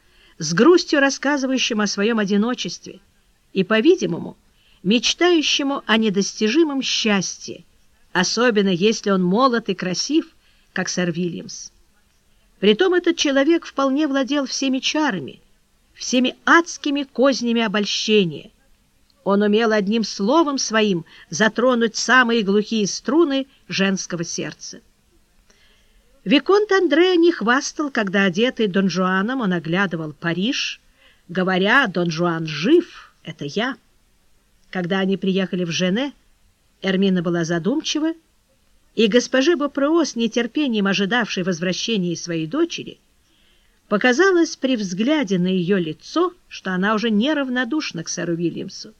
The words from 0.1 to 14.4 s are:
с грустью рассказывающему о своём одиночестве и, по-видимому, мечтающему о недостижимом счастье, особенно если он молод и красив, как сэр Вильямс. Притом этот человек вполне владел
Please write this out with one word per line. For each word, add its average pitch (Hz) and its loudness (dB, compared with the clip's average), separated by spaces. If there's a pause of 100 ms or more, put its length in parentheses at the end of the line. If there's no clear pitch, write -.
с 160 -6
грустью 311 6
рассказывающему 262 0
о 202 0
своём 208 0
одиночестве 202 -2 (540)
и, 196 0
по-видимому, 220 2 (440)
мечтающему 277 0
о 220 2
недостижимом 226 0
счастье, - -2 (480)
особенно 208 2
если 202 0
он 190 2
молод 226 0
и 185 -2
красив, 185 -4 (400)
как 180 -6
сэр 180 -2
Вильямс. 175 -8 (920)
Притом 220 4
этот 349 0
человек 285 2
вполне 269 -2
владел 269 -2